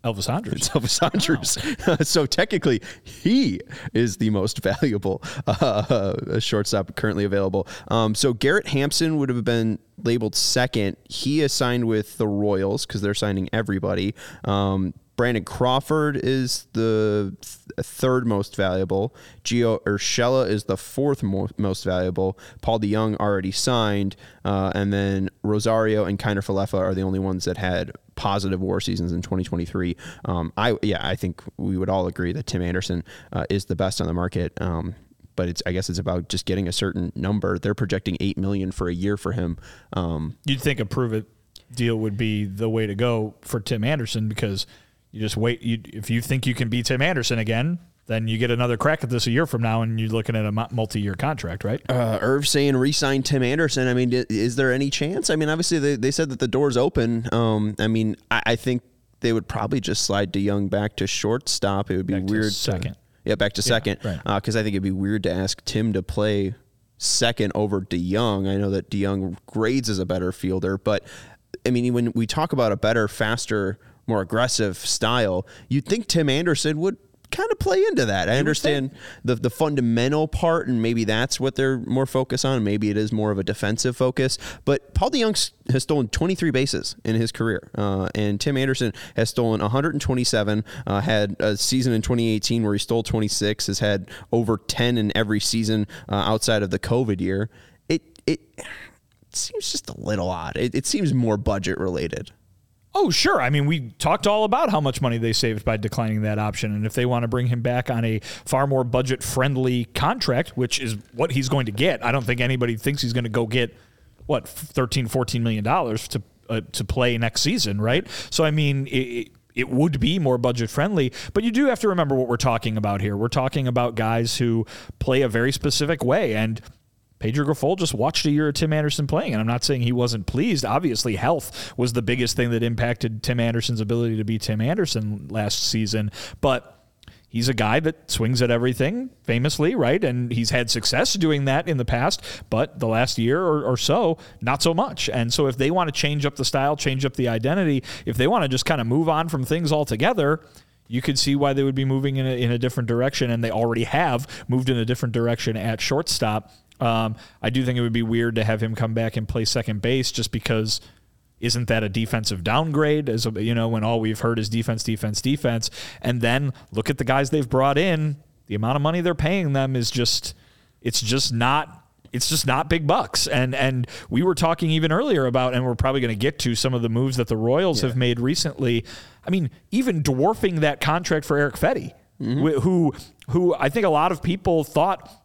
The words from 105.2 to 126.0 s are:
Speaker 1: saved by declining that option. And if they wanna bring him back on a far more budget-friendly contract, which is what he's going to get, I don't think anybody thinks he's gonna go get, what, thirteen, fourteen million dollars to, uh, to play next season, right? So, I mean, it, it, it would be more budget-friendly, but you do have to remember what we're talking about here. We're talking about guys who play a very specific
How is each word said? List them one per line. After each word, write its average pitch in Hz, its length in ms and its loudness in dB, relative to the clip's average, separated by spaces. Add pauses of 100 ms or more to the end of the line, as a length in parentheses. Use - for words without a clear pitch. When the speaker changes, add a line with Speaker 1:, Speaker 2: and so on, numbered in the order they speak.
Speaker 1:
saved 113 320 0
by 110 140 0
declining 110 460 -2
that 107 140 0
option. 107 380 -2
And 107 100 0
if 107 80 -2
they 123 120 2
wanna 120 240 0
bring 123 180 2
him 120 140 0
back 123 280 0
on 117 140 0
a 110 160 0 (260)
far 139 220 2
more 131 160 2
budget-friendly 127 1000 0 (100)
contract, 170 600 0
which 123 240 0
is 113 160 -2 (160)
what 131 180 0
he's 131 160 0
going 131 200 2
to 107 40 -4
get, 123 320 0
I 117 80 2
don't 131 140 0
think 123 160 0
anybody 123 340 0
thinks 143 260 -2
he's 120 120 0
gonna 120 160 0
go 117 180 0
get, 117 260 0 (520)
what, 135 220 -2
thirteen, 127 600 -2
fourteen 120 340 -2
million 110 220 0
dollars 120 460 0
to, - 120 -4 (280)
uh, 113 120 -2 (120)
to 120 100 -4
play 123 340 2
next 113 240 0
season, 113 380 0
right? 120 260 2 (240)
So, 170 140 2
I 156 80 4
mean, 143 360 2
it, - 40 -8
it, 123 360 -2 (280)
it 123 140 -2
would 139 320 2
be 160 180 2
more 131 180 2
budget-friendly, 127 760 0 (200)
but 214 120 2
you 233 60 2
do 262 160 4
have 247 140 2
to 220 60 2
remember 160 280 2
what 127 120 2
we're 120 100 2
talking 113 380 0
about 101 240 0
here. 101 160 0
We're 110 140 0
talking 131 400 0
about 120 260 0
guys 113 420 0
who 113 280 2 (340)
play 131 220 2
a 127 80 2
very 117 240 2
specific 147 500 0